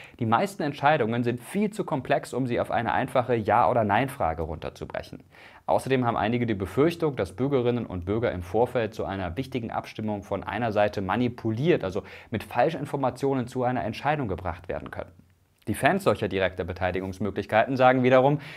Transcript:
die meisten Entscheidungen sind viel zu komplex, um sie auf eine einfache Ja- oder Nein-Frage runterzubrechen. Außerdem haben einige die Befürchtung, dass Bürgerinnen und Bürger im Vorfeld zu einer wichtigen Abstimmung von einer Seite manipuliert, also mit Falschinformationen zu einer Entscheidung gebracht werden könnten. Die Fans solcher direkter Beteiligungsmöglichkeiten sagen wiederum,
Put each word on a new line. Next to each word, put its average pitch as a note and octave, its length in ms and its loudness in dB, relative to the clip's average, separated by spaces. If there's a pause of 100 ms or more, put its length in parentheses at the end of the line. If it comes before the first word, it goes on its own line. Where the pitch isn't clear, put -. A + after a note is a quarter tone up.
(180)
die A#2+ 80 -2
meisten D#3+ 380 0
Entscheidungen C#3 580 2
sind A#2+ 180 -2
viel G3+ 300 -2
zu G3+ 140 -6
komplex, C#3 500 -2
um C3 140 -2
sie A#2 100 0
auf - 140 -2
eine A2+ 200 0
einfache B2 440 0
Ja- G#2 340 4
oder A#2 140 2
Nein-Frage G2 580 0
runterzubrechen. - 800 -8 (440)
Außerdem B2+ 380 2
haben A#2 120 0
einige A#2 300 0
die A2+ 100 0
Befürchtung, D3 580 0
dass G2+ 220 -4
Bürgerinnen B2 500 0
und F2 200 -8
Bürger A2 260 0
im F2+ 100 -6
Vorfeld A2+ 500 0
zu F#2 120 -6
einer F2+ 320 -4
wichtigen C3 340 -6
Abstimmung G#2+ 540 -6
von G2 180 -4
einer A2+ 300 -2
Seite G#2 280 2
manipuliert, A#2+ 840 0
also F#2 180 -4 (280)
mit A2 120 -4
Falschinformationen C3+ 1040 0
zu B2 160 -4
einer B2 220 0
Entscheidung C3+ 420 -2
gebracht F2 420 -6
werden D2 220 -8
könnten. - 320 -12 (460)
Die G#2+ 60 -2
Fans E3+ 280 2
solcher A2 240 2
direkter F#2 380 0
Beteiligungsmöglichkeiten F#2+ 1120 0
sagen B2+ 260 6
wiederum, C3 380 6 (160)